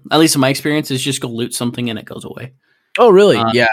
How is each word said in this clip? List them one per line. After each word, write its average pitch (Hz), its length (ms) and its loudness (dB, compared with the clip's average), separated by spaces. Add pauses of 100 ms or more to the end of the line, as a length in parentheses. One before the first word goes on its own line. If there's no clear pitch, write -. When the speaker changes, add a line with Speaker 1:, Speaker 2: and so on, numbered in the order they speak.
(120)
Speaker 1:
at 151 80 2
least 160 140 4
in 143 80 0
my 131 80 2
experience, 147 400 -4
is 131 140 -6
just 131 180 -6
go 135 60 -8
loot 120 260 -8
something 120 340 -6
and 110 120 -8
it - 60 -16
goes 98 200 -16
away. 120 280 -16 (440)
Speaker 2:
Oh, 233 140 6
really? 190 260 6
Speaker 1:
Uh, 113 160 0
Speaker 2:
Yeah, 120 200 2